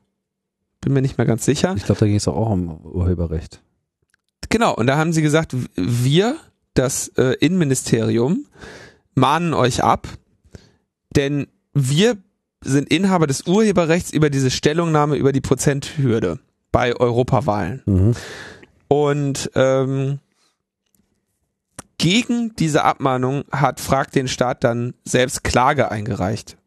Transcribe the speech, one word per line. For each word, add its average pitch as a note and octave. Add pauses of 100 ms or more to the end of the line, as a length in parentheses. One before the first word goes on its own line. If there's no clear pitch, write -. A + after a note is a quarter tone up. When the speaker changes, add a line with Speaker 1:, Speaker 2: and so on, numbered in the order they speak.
(800)
Speaker 1:
Bin C#3
mir C3+
nicht C3+
mehr A#2
ganz A2+
sicher. C#3+
Speaker 2:
Ich G2
glaub, G#2
da A2
ging's G#2
auch A2
um F2
Urheberrecht. E2+ (880)
Speaker 1:
Genau, A3
und A#2
da C#3
haben D#3+
sie D#3+
gesagt, D3+
w-, B2+
wir, C3+ (360)
das, - (100)
äh, B2+
Innenministerium, C#3 (640)
mahnen D3
euch B2
ab, - (1080)
denn C#3+ (280)
wir D3 (440)
sind C#3
Inhaber F3+
des -
Urheberrechts F3+
über D3+
diese C3+
Stellungnahme D3+
über C3+
die C3+
Prozenthürde C3 (340)
bei A#2+
Europawahlen. A2+
Speaker 2:
Mhm. G2+ (720)
Speaker 1:
Und, C#3+
ähm, C3+ (1800)
gegen A#3
diese D#3
Abmahnung C3
hat C3+
Frag -
den C3
Staat B2+
dann A#2+ (120)
selbst B2+
Klage B2+
eingereicht. G#2